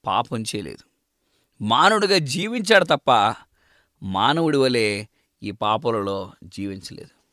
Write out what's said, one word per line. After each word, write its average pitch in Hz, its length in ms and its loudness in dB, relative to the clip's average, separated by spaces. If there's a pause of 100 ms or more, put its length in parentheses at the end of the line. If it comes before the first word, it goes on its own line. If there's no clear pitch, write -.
పాపం 113 360 -2
చేయలేదు. 87 420 -10 (800)
మానవుడిగా 190 540 4
జీవించాడు 190 680 2
తప్ప 120 500 2 (680)
మానవుడి 139 540 0
వలె 113 480 0 (380)
ఈ 101 80 -8
పాపలలో 101 800 -4 (120)
జీవించలేదు. 98 680 -12 (220)